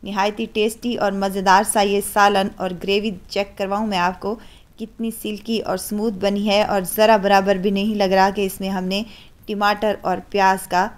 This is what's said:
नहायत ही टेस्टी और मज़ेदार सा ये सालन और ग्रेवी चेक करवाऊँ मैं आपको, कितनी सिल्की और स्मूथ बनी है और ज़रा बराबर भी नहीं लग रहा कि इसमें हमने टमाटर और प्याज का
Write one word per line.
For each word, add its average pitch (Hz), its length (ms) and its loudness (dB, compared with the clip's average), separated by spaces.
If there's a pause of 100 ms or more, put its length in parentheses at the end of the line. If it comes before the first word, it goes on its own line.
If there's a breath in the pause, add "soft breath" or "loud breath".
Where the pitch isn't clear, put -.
नहायत 208 380 -4
ही 226 80 -4
टेस्टी 226 480 -2
और 196 180 0
मज़ेदार 196 520 4
सा 214 160 0
ये 202 200 2
सालन 202 480 2 (100)
और 185 160 -4
ग्रेवी 202 360 -2 (180)
चेक 202 280 -4
करवाऊँ 202 300 -2
मैं 196 120 -2
आपको, 185 340 -2 (440 loud breath)
कितनी 226 340 -8
सिल्की 214 480 -6
और - 180 -4
स्मूथ 208 420 -4
बनी 202 260 0
है 208 200 2
और 196 200 -2
ज़रा 214 320 4
बराबर 196 400 4
भी 190 140 0
नहीं 202 240 -2
लग 196 160 2
रहा 190 180 4
कि 196 140 -2
इसमें 190 260 -6
हमने 190 340 -4 (440 loud breath)
टमाटर 208 560 0
और 185 160 -2 (100)
प्याज 190 380 2
का 180 300 0